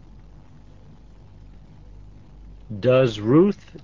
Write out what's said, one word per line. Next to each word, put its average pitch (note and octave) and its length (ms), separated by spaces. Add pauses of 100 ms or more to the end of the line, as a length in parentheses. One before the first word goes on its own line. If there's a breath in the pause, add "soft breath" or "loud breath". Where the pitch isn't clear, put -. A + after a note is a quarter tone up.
(2750)
Does B2 400
Ruth D#3 640